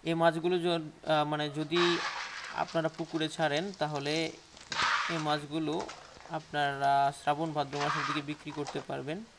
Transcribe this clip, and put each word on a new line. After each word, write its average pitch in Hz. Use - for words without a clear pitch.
এই 165
মাছগুলো 165
য-, 170
আহ, 151
মানে 151
যদি 156
আপনারা 160
পুকুরে 160
ছাড়েন, 156
তাহলে 147
এই 165
মাছগুলো 151
আপনারা 139
শ্রাবণ 151
ভাদ্র 143
মাসের 151
দিকে 143
বিক্রি 147
করতে 143
পারবেন। 139